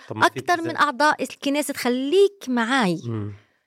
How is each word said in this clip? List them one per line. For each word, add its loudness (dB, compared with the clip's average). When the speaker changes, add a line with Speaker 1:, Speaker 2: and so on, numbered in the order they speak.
Speaker 1:
طب -8
ما 4
في -12
Speaker 2:
أكتر 0
من -4
Speaker 1:
ابتزاز؟ 0
Speaker 2:
أعضاء 2
الكنيسة. -4
خليك 0
معاي. 0
Speaker 1:
مم. -8